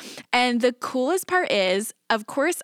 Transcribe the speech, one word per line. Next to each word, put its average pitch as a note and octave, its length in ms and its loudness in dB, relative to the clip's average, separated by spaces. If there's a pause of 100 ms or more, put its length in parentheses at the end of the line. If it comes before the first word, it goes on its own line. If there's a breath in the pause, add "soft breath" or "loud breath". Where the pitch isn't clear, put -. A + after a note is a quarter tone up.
(320 loud breath)
And B3 300 2
the B3 120 4
coolest C4+ 520 -2
part F4+ 260 0
is, G3 400 0 (200)
of A3 160 -2
course, D#4 360 -2